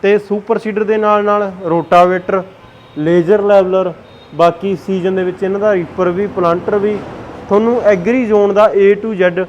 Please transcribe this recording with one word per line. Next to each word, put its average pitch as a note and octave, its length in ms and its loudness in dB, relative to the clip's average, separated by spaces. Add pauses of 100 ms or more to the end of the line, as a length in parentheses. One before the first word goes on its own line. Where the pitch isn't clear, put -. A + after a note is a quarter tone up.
ਤੇ G#3 160 2
ਸੁਪਰ G#3 400 -4
ਸੀਡਰ G#3+ 260 -4
ਦੇ G#3+ 140 0
ਨਾਲ G#3 260 0
ਨਾਲ G#3 280 -2 (180)
ਰੋਟਾਵੇਟਰ, F3+ 720 2 (540)
ਲੇਜ਼ਰ F3 440 2
ਲੈਵਲਰ, F#3+ 520 2 (420)
ਬਾਕੀ E3+ 400 0
ਸੀਜ਼ਨ F#3+ 400 -4
ਦੇ F#3 80 -2
ਵਿੱਚ F3+ 200 -6
ਇਹਨਾਂ G3 160 -4
ਦਾ G#3 140 2
ਰੀਪਰ F3+ 360 -2
ਵੀ, F#3+ 180 -4
ਪਲਾਂਟਰ F3+ 500 -2
ਵੀ, G3+ 200 -2 (520)
ਤੁਹਾਨੂੰ A3+ 320 2
ਐਗਰੀ G#3 440 0
ਜ਼ੋਨ G#3 280 2
ਦਾ G3+ 180 4
A G3 240 4
to A3 200 -6
Z F3+ 340 0